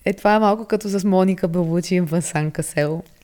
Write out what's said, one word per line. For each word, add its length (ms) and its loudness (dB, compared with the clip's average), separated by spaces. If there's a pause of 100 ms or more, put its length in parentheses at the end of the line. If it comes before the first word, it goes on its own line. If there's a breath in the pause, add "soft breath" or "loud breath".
Е, 80 -2
това 220 2
е 40 4
малко 260 2
като 240 -4
с 140 -2
Моника 440 2
Белучи 480 0
и 60 2
Венсан 500 -2
Касел. 520 -4 (200)